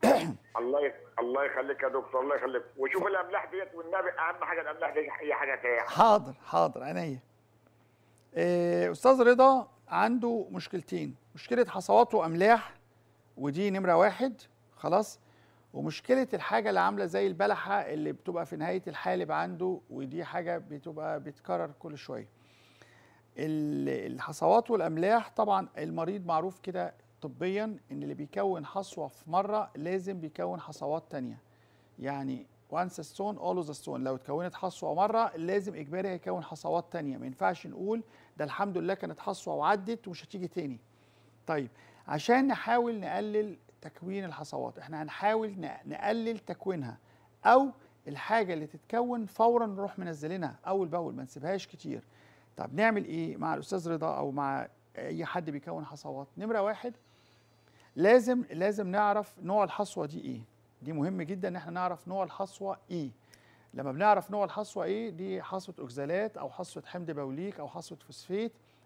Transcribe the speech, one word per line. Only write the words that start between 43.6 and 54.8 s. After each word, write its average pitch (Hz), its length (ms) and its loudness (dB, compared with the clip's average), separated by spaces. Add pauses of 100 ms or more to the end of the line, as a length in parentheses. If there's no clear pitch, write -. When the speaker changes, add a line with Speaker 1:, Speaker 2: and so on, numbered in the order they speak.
Speaker 1:
تكوين 190 440 -8
الحصوات، 139 540 -8
احنا 156 240 -10
هنحاول 214 460 0 (100)
ن-، 147 260 -8
نقلل 226 540 -2
تكوينها، 170 580 -6 (480)
أو 262 260 8 (360)
الحاجة 185 460 0
اللي 151 140 -4
تتكون 240 580 -4
فورا 233 400 4
نروح 196 340 -6
منزلينها 160 560 -4 (120)
أول 190 200 2
بأول، 160 280 -4
ما 131 80 -8
نسيبهاش 160 440 -4
كتير. 135 360 -10 (540)
طب 123 160 -6
نعمل 208 320 4
إيه 160 320 -4
مع 156 160 -2
الأستاذ 165 380 -4
رضا 156 260 -2
أو 143 140 -2
مع 139 360 -4 (300)